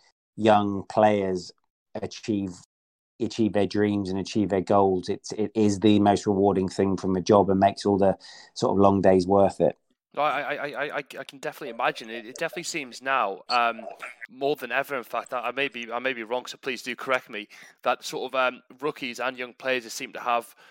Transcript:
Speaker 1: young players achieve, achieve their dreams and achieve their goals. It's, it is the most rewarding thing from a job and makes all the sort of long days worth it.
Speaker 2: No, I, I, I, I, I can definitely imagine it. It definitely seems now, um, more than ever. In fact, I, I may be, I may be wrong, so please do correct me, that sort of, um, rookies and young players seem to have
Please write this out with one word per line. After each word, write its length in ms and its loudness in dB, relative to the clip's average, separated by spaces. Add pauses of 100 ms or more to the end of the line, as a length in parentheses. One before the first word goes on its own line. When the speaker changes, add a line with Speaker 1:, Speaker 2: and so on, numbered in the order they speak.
(360)
Speaker 1:
young 520 4
players 640 2 (500)
achieve, 520 -6 (680)
achieve 320 0
their 140 2
dreams 440 0
and 100 -4
achieve 280 -2
their 120 0
goals. 480 2
It's, 240 -6
it 240 -4
is 240 4
the 180 6
most 260 4
rewarding 440 2
thing 280 0
from 200 -2
a 40 0
job 300 6
and 80 2
makes 260 2
all 140 4
the 180 4 (380)
sort 160 0
of 80 0
long 220 6
days 260 6
worth 340 4
it. 160 2 (400)
Speaker 2:
No, 60 -2
I, 180 -2
I, 140 -6
I, 300 -6
I, 120 -8
I 280 -10
can 160 -20
definitely 300 -10
imagine 380 -4
it. 160 -10
It 120 -16
definitely 260 -6
seems 400 -10
now, 460 0
um, 320 0 (500)
more 240 -2
than 160 -10
ever. 260 -4
In 60 -6
fact, 320 -8
I, 60 -4
I 100 -4
may 160 -4
be, 260 -10
I 60 -4
may 140 -4
be 100 -8
wrong, 240 -6
so 100 -14
please 260 -10
do 120 -8
correct 340 -4
me, 200 -12 (340)
that 220 -2
sort 280 -8
of, 60 -2
um, 240 -2 (180)
rookies 380 -8
and 180 -6
young 180 -12
players 380 -6
seem 200 -12
to 80 -12
have 340 -4 (160)